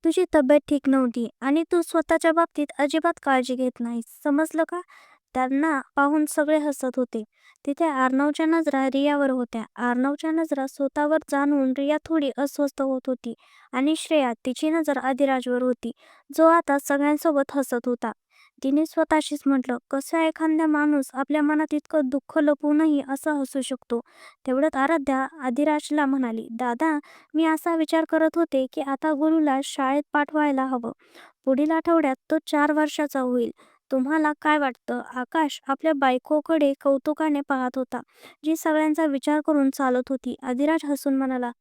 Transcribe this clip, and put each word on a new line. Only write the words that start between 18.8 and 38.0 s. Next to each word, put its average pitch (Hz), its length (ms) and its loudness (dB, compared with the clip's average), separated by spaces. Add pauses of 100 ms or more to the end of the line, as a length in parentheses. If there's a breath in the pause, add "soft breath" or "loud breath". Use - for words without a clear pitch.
स्वतःशीच 311 600 -2
म्हटलं, 262 320 0 (140)
"कसा 320 320 -2
एखादा 320 440 0
माणूस 294 460 2
आपल्या 277 280 -2
मनात 302 320 0
इतकं 294 360 -2
दुःख - 280 -4
लपवूनही 294 720 2
असं 285 300 -4
हसू 269 220 -4
शकतो?" 247 380 -6 (480 loud breath)
तेवढ्यात 277 280 0
आराध्या 269 500 0 (160)
आदिराजला 294 640 0
म्हणाली, 254 460 -2
"दादा, 254 460 -2 (360 loud breath)
मी 320 120 2
असा 320 300 0
विचार 320 340 0
करत 320 280 2
होते 277 360 0
की 311 80 -6
आता 277 320 -2
गुरुला 294 520 2
शाळेत 277 380 -2 (100)
पाठवायला 294 520 0
हवं. 247 260 -4 (540 loud breath)
पुढील 285 260 2
आठवड्यात 320 440 2 (160)
तो 311 60 2 (100)
चार 302 240 2
वर्षाचा 302 480 0
होईल. 247 320 -2 (400 soft breath)
तुम्हाला 302 400 0 (100)
काय 302 160 4
वाटतं?" 247 440 -4 (140)
आकाश 285 520 -2
आपल्या 311 280 0
बायकोकडे 285 800 2 (100)
कौतुकाने 294 640 0
पाहत 262 280 -2
होता, 254 220 -6 (440 loud breath)